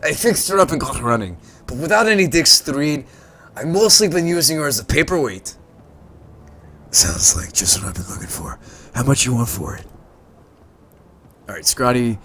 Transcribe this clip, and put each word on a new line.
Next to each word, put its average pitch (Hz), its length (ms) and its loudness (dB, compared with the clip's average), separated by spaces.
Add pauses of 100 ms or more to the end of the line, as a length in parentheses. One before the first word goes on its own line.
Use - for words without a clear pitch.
I 156 100 0
fixed - 360 0
her 196 100 2
up 190 120 6
and 151 100 -2
got - 160 -6
her - 60 -6
running, 110 340 0 (300)
but 127 100 -8
without 202 300 2
any 202 200 4
Dick's 160 320 4
threed, 143 460 -4 (500)
I've 110 120 -8
mostly 202 400 4
been 170 200 0
using 165 300 0
her 151 100 -2
as 135 120 -2
a 107 60 -8
paperweight. 151 720 -2 (1300)
Sounds - 460 0
like - 180 -8
just - 260 0
what - 100 -8
I've 87 40 -8
been - 160 -10
looking - 180 -12
for. - 320 -10 (360)
How 117 80 -2
much 139 220 2
you 123 100 0
want 117 140 0
for 98 260 -8
it? - 100 -16 (1600)
All 98 80 -14
right, - 100 -16
Scotty 123 580 0